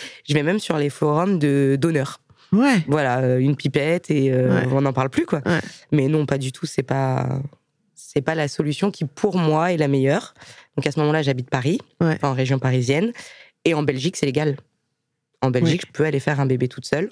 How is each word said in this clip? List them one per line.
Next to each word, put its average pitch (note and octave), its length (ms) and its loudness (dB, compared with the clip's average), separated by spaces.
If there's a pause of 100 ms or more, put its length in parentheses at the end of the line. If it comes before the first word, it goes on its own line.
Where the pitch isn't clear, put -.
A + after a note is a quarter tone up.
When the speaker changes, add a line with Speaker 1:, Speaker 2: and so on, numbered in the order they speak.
(280)
Speaker 1:
Je C#3+ 60 0
vais D3 100 2
même F#3+ 160 0
sur E3 180 -4
les D3 120 0
forums E3 500 0
de C#3 400 2
donneurs. D3 400 -2 (320)
Speaker 2:
Ouais. A3 340 4
Speaker 1:
Voilà, C3+ 340 2
euh, B2+ 180 2
une C#3 180 2
pipette D#3 540 -2
et, C3+ 220 2
euh, B2+ 280 2
Speaker 2:
Ouais. B2+ 100 -2
Speaker 1:
on C#3 120 2
n'en C#3 100 0
parle C3 180 0
plus, E4 160 -2
quoi. D#3 200 -2
Speaker 2:
Ouais. E3+ 140 2 (300)
Speaker 1:
Mais C#3 160 2
non, D3+ 200 0
pas C#3 120 -2
du C3 140 -4
tout, - 140 -10
c'est - 160 -4
pas, C3 580 -2 (540)
c'est - 280 -6
pas D#3+ 120 -2
la D3+ 140 -2
solution D3+ 420 -2
qui, - 160 -6
pour F#3 320 -2
moi, D#3+ 340 2
est F3 60 0
la D3+ 100 2
meilleure. C#3 460 0 (420)
Donc - 100 -2
à D3+ 60 2
ce D3+ 80 -4
moment-là, D3+ 220 2
j'habite B2+ 260 -2
Paris, C#3 300 -2 (240)
Speaker 2:
Ouais. D#3+ 140 4
Speaker 1:
enfin, C#3+ 140 -2
en C3 40 -2
région C3 240 0
parisienne. C3 540 0 (520)
Et E3 80 2
en D3+ 100 0
Belgique, C#3+ 340 -2
c'est D3+ 100 -2
légal. C#3+ 300 -2 (840)
En C3 80 2
Belgique, B2+ 340 2
Speaker 2:
Oui. - 40 -20
Speaker 1:
je - 40 -20
peux D#3 120 0
aller D3 160 0
faire C#3+ 200 -2
un C#3 60 2
bébé B2+ 220 0
toute - 160 -10
seule. E3 280 -2